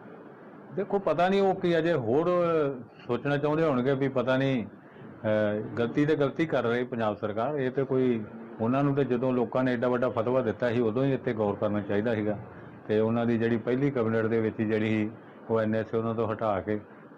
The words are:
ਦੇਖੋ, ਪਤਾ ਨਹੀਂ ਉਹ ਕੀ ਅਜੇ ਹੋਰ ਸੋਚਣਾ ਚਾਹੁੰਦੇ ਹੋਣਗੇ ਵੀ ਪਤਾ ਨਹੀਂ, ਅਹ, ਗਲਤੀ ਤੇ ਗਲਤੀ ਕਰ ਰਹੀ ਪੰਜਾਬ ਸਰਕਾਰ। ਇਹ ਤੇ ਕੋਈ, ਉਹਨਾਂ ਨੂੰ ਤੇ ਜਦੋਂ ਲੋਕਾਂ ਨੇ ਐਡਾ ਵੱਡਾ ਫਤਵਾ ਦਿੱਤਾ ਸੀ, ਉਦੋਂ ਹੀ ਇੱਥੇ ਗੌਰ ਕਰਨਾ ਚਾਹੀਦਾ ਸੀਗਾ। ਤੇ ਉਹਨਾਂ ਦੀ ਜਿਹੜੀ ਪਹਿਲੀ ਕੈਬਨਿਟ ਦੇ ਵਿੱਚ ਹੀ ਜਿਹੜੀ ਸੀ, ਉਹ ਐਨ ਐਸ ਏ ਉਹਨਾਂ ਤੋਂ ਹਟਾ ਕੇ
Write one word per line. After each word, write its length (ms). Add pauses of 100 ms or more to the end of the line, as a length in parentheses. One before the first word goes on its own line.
(760)
ਦੇਖੋ, 220
ਪਤਾ 300
ਨਹੀਂ 140
ਉਹ 120
ਕੀ 240
ਅਜੇ 140
ਹੋਰ 380 (760)
ਸੋਚਣਾ 300
ਚਾਹੁੰਦੇ 280
ਹੋਣਗੇ 300
ਵੀ 140
ਪਤਾ 280
ਨਹੀਂ, 300
ਅਹ, 1120
ਗਲਤੀ 300
ਤੇ 100
ਗਲਤੀ 300
ਕਰ 160
ਰਹੀ 220
ਪੰਜਾਬ 320
ਸਰਕਾਰ। 380
ਇਹ 160
ਤੇ 140
ਕੋਈ, 400 (360)
ਉਹਨਾਂ 240
ਨੂੰ 100
ਤੇ 100
ਜਦੋਂ 280
ਲੋਕਾਂ 320
ਨੇ 80
ਐਡਾ 160
ਵੱਡਾ 200
ਫਤਵਾ 320
ਦਿੱਤਾ 300
ਸੀ, 100
ਉਦੋਂ 240
ਹੀ 100
ਇੱਥੇ 180
ਗੌਰ 220
ਕਰਨਾ 260
ਚਾਹੀਦਾ 340
ਸੀਗਾ। 240 (500)
ਤੇ 120
ਉਹਨਾਂ 260
ਦੀ 120
ਜਿਹੜੀ 180
ਪਹਿਲੀ 340
ਕੈਬਨਿਟ 360
ਦੇ 140
ਵਿੱਚ 200
ਹੀ 40
ਜਿਹੜੀ 240
ਸੀ, 220 (400)
ਉਹ 100
ਐਨ 140
ਐਸ 200
ਏ 40
ਉਹਨਾਂ 160
ਤੋਂ 180
ਹਟਾ 280
ਕੇ 200 (380)